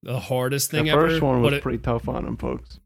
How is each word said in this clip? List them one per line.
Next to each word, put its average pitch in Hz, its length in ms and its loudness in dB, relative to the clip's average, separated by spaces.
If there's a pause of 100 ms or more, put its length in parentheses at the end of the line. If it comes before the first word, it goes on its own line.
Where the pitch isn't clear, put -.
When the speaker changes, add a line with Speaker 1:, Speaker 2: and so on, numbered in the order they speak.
Speaker 1:
the 120 180 -6
hardest 131 500 -2
thing 151 140 0
Speaker 2:
The 156 80 0
Speaker 1:
ever, 156 160 4
Speaker 2:
first 165 140 2
one 131 200 4
Speaker 1:
but 117 80 6
Speaker 2:
was 139 80 0
Speaker 1:
it 139 40 -6
Speaker 2:
pretty 123 160 -4
tough 117 300 -2
on 123 160 -4
him, 117 140 -6
folks. - 480 -8